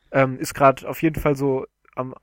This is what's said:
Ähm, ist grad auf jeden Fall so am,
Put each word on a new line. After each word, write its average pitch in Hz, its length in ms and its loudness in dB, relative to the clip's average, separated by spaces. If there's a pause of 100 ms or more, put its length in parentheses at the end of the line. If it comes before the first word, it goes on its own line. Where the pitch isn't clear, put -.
(120)
Ähm, 131 260 0
ist - 160 -8
grad 135 300 4
auf - 180 -8
jeden 156 180 0
Fall 147 160 2
so 135 300 -2 (280)
am, 127 280 -8